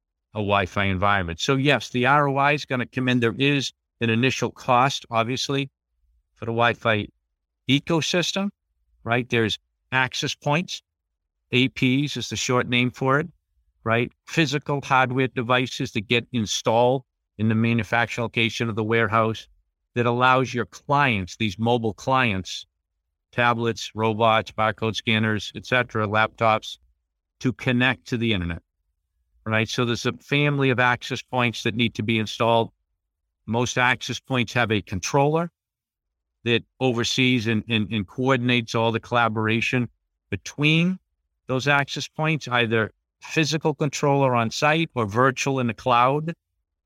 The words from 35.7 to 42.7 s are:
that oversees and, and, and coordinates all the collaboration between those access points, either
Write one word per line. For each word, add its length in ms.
that 200
oversees 680
and, 200
and, 240
and 160
coordinates 680
all 160
the 80
collaboration 880
between 720
those 200
access 400
points, 400
either 440